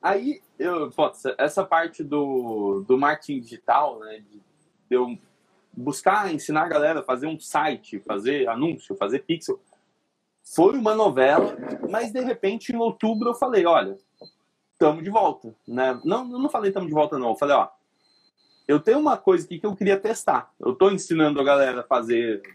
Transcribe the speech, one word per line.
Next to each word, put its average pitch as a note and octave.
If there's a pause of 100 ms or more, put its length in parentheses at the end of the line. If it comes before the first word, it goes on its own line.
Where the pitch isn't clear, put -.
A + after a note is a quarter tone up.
aí, A3+ (180)
eu, E3
pô, D3+
essa, -
essa D3+
parte E3
do, B2
do B2+
marketing C#3+
digital, A#2
né, A2
de, G#2
de -
eu B2 (560)
buscar, F3+
ensinar D#3
a F3
galera D#3
a C3
fazer B2+
um D#3+
site, C#3+
fazer A#2
anúncio, A#2+
fazer G#2+
pixel, D#3+ (960)
foi G3+
uma G#3+
novela, E3+ (340)
mas A3
de B3+
repente A#3
em A#3
outubro A3
eu A#3+
falei, A#3
"Olha, E3+ (840)
tamo D#3+
de F#3
volta", E3 (120)
né? B2+
Não, A#3+
eu B3
não C4+
falei G#3+
"tamo F#3
de D#3
volta" D3+
não, B2
eu A2
falei, C#3+
"Ó, A2+ (960)
eu D3
tenho A#3
uma C#4+
coisa F3+
aqui E3+
que F3+
eu G#3
queria G3
testar. G3+
Eu B2+
tô F#3+
ensinando D#3+
a C3+
galera C3+
a A#2+
fazer A#2 (120)